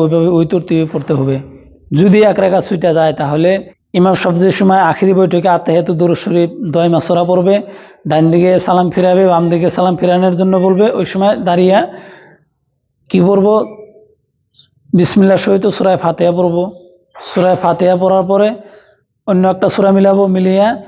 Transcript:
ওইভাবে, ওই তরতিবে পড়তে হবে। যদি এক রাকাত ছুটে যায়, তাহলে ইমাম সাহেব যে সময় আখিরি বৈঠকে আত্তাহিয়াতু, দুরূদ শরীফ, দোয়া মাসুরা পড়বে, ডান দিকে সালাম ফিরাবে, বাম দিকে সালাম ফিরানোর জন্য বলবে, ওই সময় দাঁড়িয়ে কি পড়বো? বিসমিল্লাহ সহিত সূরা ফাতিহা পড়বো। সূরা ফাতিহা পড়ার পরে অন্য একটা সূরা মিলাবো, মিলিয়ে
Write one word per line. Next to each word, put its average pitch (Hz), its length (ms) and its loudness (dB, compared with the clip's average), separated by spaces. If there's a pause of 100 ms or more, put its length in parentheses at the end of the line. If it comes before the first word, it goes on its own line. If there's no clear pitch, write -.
ওইভাবে, 165 360 0
ওই 165 80 2
তরতিবে 160 460 -2
পড়তে 147 220 -4
হবে। 135 220 -2 (560)
যদি 190 320 4
এক 202 160 2
রাকাত 190 300 0
ছুটে 180 240 -2
যায়, 160 200 0
তাহলে 156 380 -2 (420)
ইমাম 185 220 2
সাহেব 180 220 -2
যে 190 140 2
সময় 190 300 2 (100)
আখিরি 190 220 0
বৈঠকে 180 360 0
আত্তাহিয়াতু, 170 440 0
দুরূদ 175 300 0
শরীফ, 170 260 0 (200)
দোয়া 170 200 0
মাসুরা 175 340 0
পড়বে, 185 320 0 (520)
ডান 156 220 2
দিকে 175 300 2
সালাম 180 320 0
ফিরাবে, 185 360 2
বাম 170 220 2
দিকে 170 200 0
সালাম 180 280 -2
ফিরানোর 180 380 0
জন্য 190 220 0
বলবে, 190 340 2
ওই 190 140 -4
সময় 196 280 -2 (140)
দাঁড়িয়ে 185 300 2 (1300)
কি 190 180 2
পড়বো? 202 280 2 (1400)
বিসমিল্লাহ 190 520 2
সহিত 196 220 0
সূরা 190 300 -2
ফাতিহা 170 340 -2
পড়বো। 175 320 -2 (640)
সূরা 185 260 0
ফাতিহা 180 420 0
পড়ার 185 340 0
পরে 202 180 2 (760)
অন্য 185 200 2
একটা 190 220 0
সূরা 196 220 0
মিলাবো, 196 360 2
মিলিয়ে 190 400 0 (200)